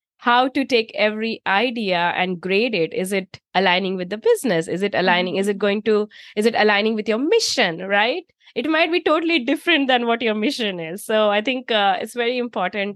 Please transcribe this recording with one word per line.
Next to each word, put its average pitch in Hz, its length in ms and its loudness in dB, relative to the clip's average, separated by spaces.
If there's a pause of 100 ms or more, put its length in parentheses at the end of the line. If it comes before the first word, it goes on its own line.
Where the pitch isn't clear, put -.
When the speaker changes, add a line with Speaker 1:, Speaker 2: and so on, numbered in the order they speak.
(200)
Speaker 1:
how 247 280 4
to 269 180 -2
take 226 300 0
every 214 500 -2
idea 196 680 0
and 180 260 -2
grade 202 320 0
it. 165 180 0
Is 185 220 -4
it 190 260 -6 (140)
aligning 185 440 2
with 180 120 -6
the 214 80 -6
business? 226 500 2
Is 175 140 -4
it 202 140 -2
aligning? 180 400 2
Speaker 2:
Mm-hmm. 190 60 0
Speaker 1:
Is 202 60 -2
it 202 120 -2
going 208 240 0
to, 208 260 0 (260)
is 214 120 0
it 226 100 0
aligning 214 380 2
with 214 120 -6
your 220 120 0
mission, 247 680 0
right? 226 360 0 (320)
It 247 120 -4
might 320 240 2
be 349 80 0
totally 330 380 0
different 277 500 0
than 240 200 2
what 233 160 0
your 220 100 0
mission 214 460 -4
is. 165 260 -10
So 214 240 2
I 208 120 2
think, 254 280 -4
uh, 202 320 2
it's 220 140 -10
very 240 240 -2
important 202 560 -4